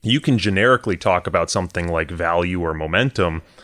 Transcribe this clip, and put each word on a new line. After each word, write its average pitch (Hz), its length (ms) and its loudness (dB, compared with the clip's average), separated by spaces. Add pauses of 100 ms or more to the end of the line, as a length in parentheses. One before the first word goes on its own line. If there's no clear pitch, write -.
You 120 200 0
can 127 180 2
generically 110 580 2
talk 90 300 0
about 85 240 0
something 87 380 -4
like 82 220 -2
value 87 520 -2
or 80 100 -2
momentum, 82 680 -2 (200)